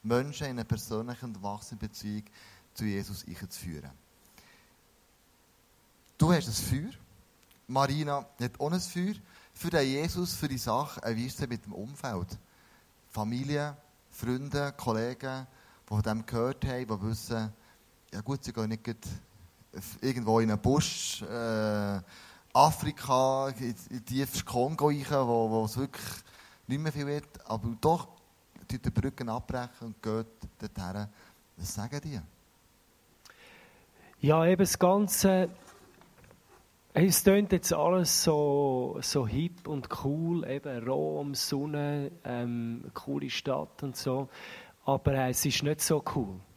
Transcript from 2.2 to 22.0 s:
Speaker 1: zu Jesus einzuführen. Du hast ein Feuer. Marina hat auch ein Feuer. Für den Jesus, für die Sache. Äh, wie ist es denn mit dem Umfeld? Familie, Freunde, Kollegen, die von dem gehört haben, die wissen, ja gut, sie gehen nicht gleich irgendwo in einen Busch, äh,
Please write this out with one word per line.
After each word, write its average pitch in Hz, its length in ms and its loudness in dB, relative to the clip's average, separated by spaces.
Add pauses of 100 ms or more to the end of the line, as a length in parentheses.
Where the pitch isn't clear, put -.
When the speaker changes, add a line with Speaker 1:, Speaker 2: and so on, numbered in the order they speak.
Speaker 1:
zu - 120 -6
Jesus 98 420 -4
einzuführen. 85 640 -12 (2250)
Du 160 140 6
hast 160 160 4
ein 110 60 -2
Feuer. 151 380 -2 (760)
Marina 139 580 0 (140)
hat 120 200 -4
auch 147 120 0
ein 180 80 2
Feuer. 180 340 -4 (400)
Für - 160 -6
den 151 180 4
Jesus, 160 480 0
für 147 120 -2
die 131 100 -2
Sache. 123 460 -2
Äh, 113 120 0
wie 120 100 -2
ist 131 80 -6
es - 60 -12
denn 135 100 -4
mit 117 160 -6
dem 104 80 -12
Umfeld? 107 640 -6 (720)
Familie, 139 680 -2 (340)
Freunde, 139 680 -2
Kollegen, 127 680 -4 (360)
die - 40 -20
von 107 140 0
dem 110 240 -2
gehört 123 400 -2
haben, 127 220 -4
die 107 140 -4
wissen, 110 520 -4 (600)
ja 101 80 -8
gut, 135 220 -6
sie 123 100 -10
gehen 110 160 -2
nicht 110 140 -6
gleich 117 140 -6 (1040)
irgendwo 117 380 2
in 110 100 4
einen 107 120 2
Busch, - 600 0
äh, 107 800 -2 (540)